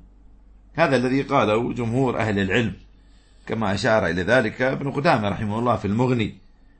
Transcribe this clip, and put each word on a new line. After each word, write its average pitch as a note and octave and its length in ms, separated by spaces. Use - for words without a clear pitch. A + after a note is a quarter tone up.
هذا D3 220
الذي B2+ 260
قاله A#2 500
جمهور A#2+ 460
أهل G#2 200
العلم، G2+ 360
كما A2 280
أشار G#2+ 320
إلى E2+ 160
ذلك A2 400
ابن C#3+ 280
قدامة C3 380
رحمه G#2 300
الله A#2+ 180
في - 80
المغني A2+ 540